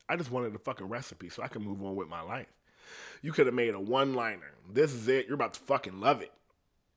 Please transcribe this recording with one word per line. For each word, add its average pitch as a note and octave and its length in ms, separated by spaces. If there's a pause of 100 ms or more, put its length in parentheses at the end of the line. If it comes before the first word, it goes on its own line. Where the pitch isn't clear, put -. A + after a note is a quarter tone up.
I D#3 80
just D#3+ 140
wanted A#2+ 240
the A2 40
fucking G2 300
recipe A2+ 400
so - 140
I B2+ 60
can A2+ 140
move G2+ 200
on G2 140
with F2+ 120
my E2 140
life. A2 240 (760)
You D#3 120
coulda C3 200
made A#2+ 220
a G2 60
one-liner. A2+ 720 (160)
"This C#3+ 220
is A#2 160
it. C3 180
You're B2+ 80
about B2+ 200
to - 60
fucking G2 400
love A#2 220
it." - 100 (640)